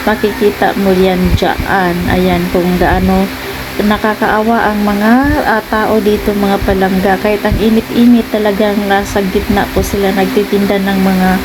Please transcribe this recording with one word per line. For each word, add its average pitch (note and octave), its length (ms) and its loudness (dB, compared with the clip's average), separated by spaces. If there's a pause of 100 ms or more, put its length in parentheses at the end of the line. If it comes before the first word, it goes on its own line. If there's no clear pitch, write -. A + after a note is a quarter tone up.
makikita G#3 800 0
mo G3 80 2
yan F#3 480 2
dyan. F3+ 560 -2 (160)
Ayan, F#3 400 0
kung F3 160 0 (100)
gaano F#3 460 2 (600)
nakakaawa G#3+ 880 0
ang G#3 160 -2
mga, G#3 240 2 (400)
ah, G#3+ 160 0
tao G#3+ 320 0
dito, G#3 320 0
mga G3+ 320 0
palangga. F#3+ 560 0
Kahit G#3 240 -2
ang G#3 160 0
init-init, A3+ 720 2
talagang G#3 560 0
nasa G3 320 0 (160)
gitna G3+ 400 0
po F#3+ 80 0
sila G3 320 -2
nagtitinda G3+ 640 0
ng G3 240 0
mga F#3 260 2 (160)